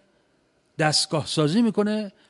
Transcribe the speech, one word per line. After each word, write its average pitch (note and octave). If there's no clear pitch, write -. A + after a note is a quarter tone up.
دستگاه D3+
سازی D#3+
می‌کنه، G#3+